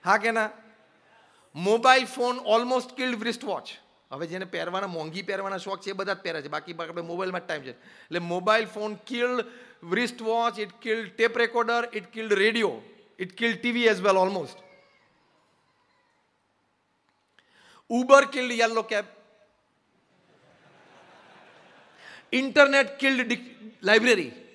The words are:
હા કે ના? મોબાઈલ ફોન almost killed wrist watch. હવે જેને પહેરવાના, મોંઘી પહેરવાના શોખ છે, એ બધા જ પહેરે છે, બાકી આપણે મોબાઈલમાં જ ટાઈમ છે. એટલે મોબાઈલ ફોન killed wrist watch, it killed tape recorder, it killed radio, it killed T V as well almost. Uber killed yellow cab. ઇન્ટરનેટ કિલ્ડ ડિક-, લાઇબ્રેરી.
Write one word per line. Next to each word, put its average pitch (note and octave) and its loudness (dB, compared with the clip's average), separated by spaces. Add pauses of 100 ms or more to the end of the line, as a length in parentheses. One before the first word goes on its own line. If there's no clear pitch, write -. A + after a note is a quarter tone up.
હા F#3+ 4
કે A3 0
ના? G#3+ -2 (1040)
મોબાઈલ A#3 4
ફોન B3 -4
almost B3 0 (120)
killed B3 -2
wrist A#3 -6
watch. F3+ -8 (440)
હવે D3 -8
જેને F#3 -10
પહેરવાના, F#3 -6
મોંઘી E3 -8
પહેરવાના G3 -6
શોખ F#3+ -8
છે, F#3+ -10
એ - -8
બધા G3 -6
જ - -6
પહેરે E3 -8
છે, C#3+ -12
બાકી D#3 -10
આપણે E3+ -10
મોબાઈલમાં F3+ -6
જ F3+ -20
ટાઈમ D3+ -8
છે. B2+ -14
એટલે - -12
મોબાઈલ F3+ 0
ફોન G#3+ -8 (120)
killed B3 -2 (480)
wrist A#3+ -2
watch, A3+ -2
it G#3 -6 (160)
killed A3 -2 (140)
tape A#3 2
recorder, A#3 0
it G3+ -8 (120)
killed G#3+ 0
radio, G#3+ 2 (520)
it F#3 -8 (120)
killed A#3 0
T A#3+ 0
V A#3 4
as G3 2
well G3 4
almost. F#3 -2 (3250)
Uber B3+ 8
killed B3 -4
yellow A3+ 0
cab. G#3 -4 (3250)
ઇન્ટરનેટ C#4 4
કિલ્ડ B3+ 2
ડિક-, - -6 (100)
લાઇબ્રેરી. G#3 4 (220)